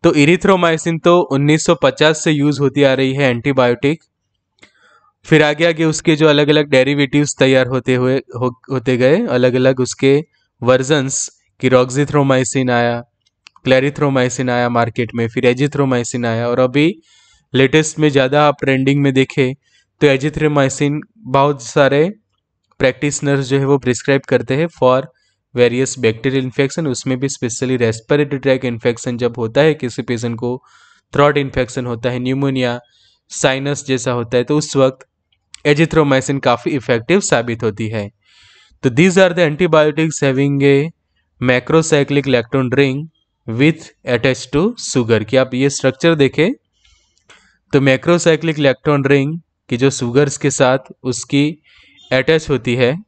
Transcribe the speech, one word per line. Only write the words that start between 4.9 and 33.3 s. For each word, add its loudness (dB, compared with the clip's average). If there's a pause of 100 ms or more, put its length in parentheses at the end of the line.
फिर 4
आगे 0
आगे 0
उसके 0
जो 2
अलग-अलग 2
डेरिवेटिव्स 0
तैयार 4
होते -2
हुए, 0
हो, -6 (100)
होते -2
गए, 2
अलग-अलग 0
उसके 0 (420)
वर्जन्स 0 (300)
कि 0
roxithromycin 0
आया, 0 (640)
clarithromycin 0
आया 0
मार्केट -2
में, -2
फिर 0
azithromycin -2
आया -2
और -2
अभी 2 (640)
लेटेस्ट 2
में 4
ज़्यादा 2
आप 0
ट्रेंडिंग 0
में 2
देखें 0 (480)
तो 4
azithromycin 0 (180)
बहुत 0
सारे 2 (680)
प्रैक्टिशनर्स -2
जो 0
है -2
वो 2
प्रिस्क्राइब -2
करते -2
हैं -2
for 0 (540)
various 0
bacterial -2
infection, -4
उसमें -4
भी -4
specially -4
respiratory -2
tract 0
infection -4
जब -4
होता -2
है 4
किसी -8
पेशेंट -6
को, -8 (500)
थ्रोट 2
इन्फेक्शन -4
होता -6
है, -6
निमोनिया, -2 (500)
साइनस -4